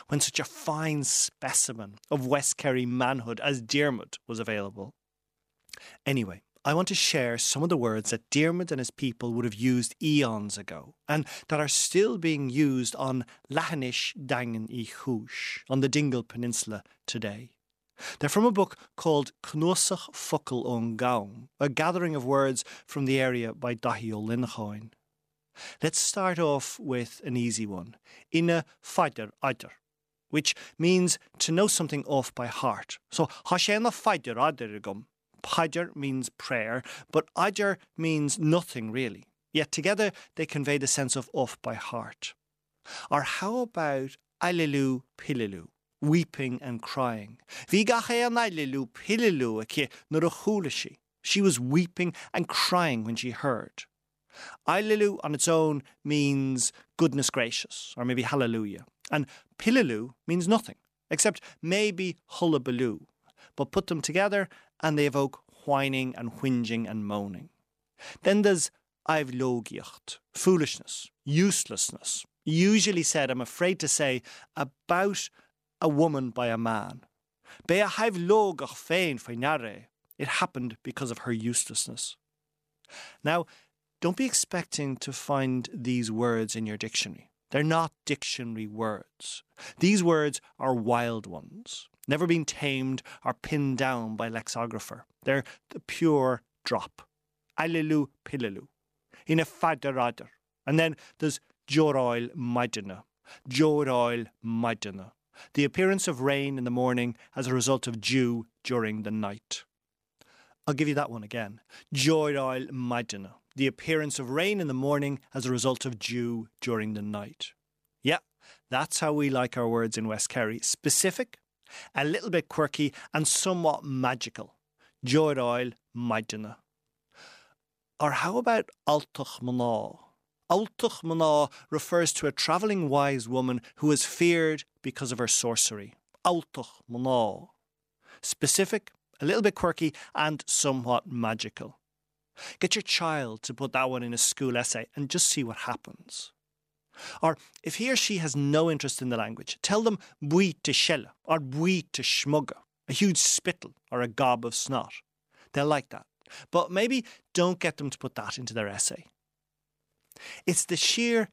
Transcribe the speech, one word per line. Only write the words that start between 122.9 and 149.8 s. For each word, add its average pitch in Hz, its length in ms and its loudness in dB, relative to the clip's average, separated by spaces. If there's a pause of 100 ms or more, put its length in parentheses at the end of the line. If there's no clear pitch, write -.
and 156 140 0
somewhat 170 560 0
magical. 127 720 -4 (500)
Jorail 123 680 2 (220)
Maidina. 110 600 -4 (1400)
Or 147 120 2
how 175 260 -2
about 233 340 0 (160)
Altach 147 520 -2
Maná? 120 600 -2 (500)
Altach - 540 0
Maná 160 480 4 (180)
refers 156 440 0
to - 120 -4
a 143 60 0
travelling 185 580 0
wise 139 400 2
woman 127 320 0 (140)
who 151 160 4
is 139 120 4
feared 165 600 2 (180)
because 127 300 -6
of 117 80 -6
her 120 80 0
sorcery. 110 640 0 (320)
Altach 165 640 -2
Maná. 123 600 0 (720)
Specific, - 680 0 (300)
a 143 60 0
little 214 160 2
bit 202 100 4
quirky, 165 400 0 (220)
and 151 320 0
somewhat 123 580 2
magical. 113 720 -6 (800)
Get - 140 2
your 220 80 0
child 147 640 -2
to 127 100 -8
put 131 200 -6
that 131 180 2
one 127 100 -4
in 120 100 -4
a 117 60 -4
school 123 400 0
essay 120 380 -2
and 143 120 -4
just - 200 2
see 143 160 0
what 113 260 -6
happens. - 640 -12 (880)
Or 160 160 4 (240)
if 165 140 -6
he 247 160 -2
or 262 40 2
she 214 220 0
has 156 180 -2
no 151 360 4
interest 139 320 -4
in 123 60 -2
the 120 80 0
language, 113 440 -6
tell 214 220 2